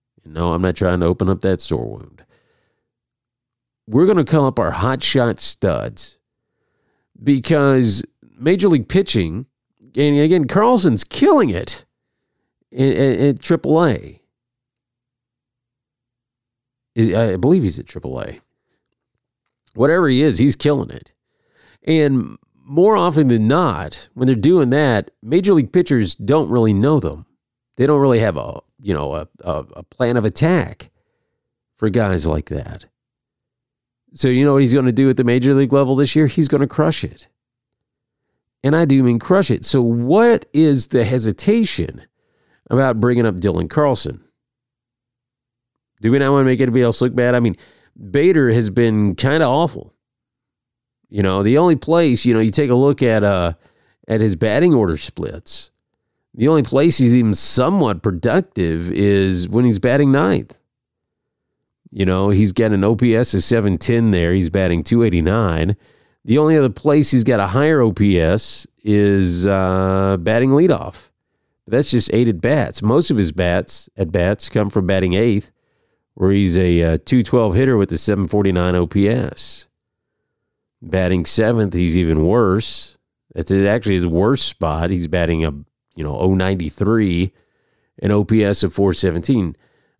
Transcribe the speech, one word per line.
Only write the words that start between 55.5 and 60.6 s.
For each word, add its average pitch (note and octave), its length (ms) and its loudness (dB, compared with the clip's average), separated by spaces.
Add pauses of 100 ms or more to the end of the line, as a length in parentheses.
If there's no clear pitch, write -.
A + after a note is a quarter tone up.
the B2 140 0
only D#3 140 2
place C#3 360 0
he's A#2+ 160 4
even A2+ 180 2
somewhat B2+ 720 0
productive F2+ 880 -2
is F#2+ 580 0
when A#2+ 160 0
he's A2+ 140 2
batting C3+ 320 2
ninth. E3 480 -2 (1300)